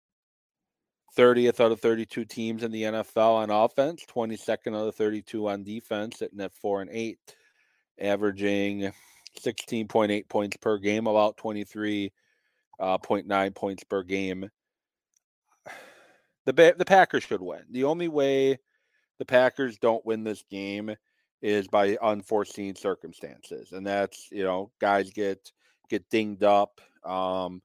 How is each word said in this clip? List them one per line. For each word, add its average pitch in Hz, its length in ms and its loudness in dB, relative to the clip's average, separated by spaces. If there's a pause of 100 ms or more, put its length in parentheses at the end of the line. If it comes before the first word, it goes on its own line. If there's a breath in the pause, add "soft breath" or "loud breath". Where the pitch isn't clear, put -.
(1160)
thirtieth 123 440 6
out 113 120 6
of 110 80 -4
thirty-two 113 460 -2
teams 113 360 -6
in 113 80 -4
the 110 140 -6
N 107 100 -4
F 110 220 -6
L 113 200 6
on 107 120 0
offense, 135 580 2
twenty-second 113 680 -4
out 107 140 -2
of 104 60 -6
thirty-two 107 540 -2
on 101 160 -6
defense, 107 540 -8
sitting 101 240 -10
at 95 100 -8
four 98 300 -4
and 92 100 -12
eight, 113 260 -8 (800)
averaging 101 960 0 (460 loud breath)
sixteen 110 500 -6
point 107 240 2
eight 104 160 -4
points 104 300 -4
per 110 180 -2
game, 104 300 -2
about 107 320 2
twenty-three, 104 760 -6 (640)
uh, 95 200 0
point - 280 -4
nine 98 260 -2
points 98 300 -8
per 98 200 -4
game. 95 460 -6 (2000 loud breath)
The 131 60 0
Ba-, 160 240 8
the 180 100 -2
Packers 180 380 6
should 98 180 -4
win. 80 280 -12
The 127 140 -4
only 170 240 -2
way 135 500 2 (600)
the - 80 -10
Packers 127 520 2
don't 113 280 0
win 110 180 -4
this 107 260 -8
game 101 440 -8 (480)
is 104 260 0
by 101 320 4
unforeseen 104 720 -2
circumstances, 82 1000 -10
and 95 140 -10
that's, 101 460 -4
you 101 100 -6
know, 95 280 -2 (100)
guys 101 300 2
get, 98 420 -6 (380)
get 101 180 -4
dinged 107 340 -2
up, 101 380 4 (240)
um, 92 600 -4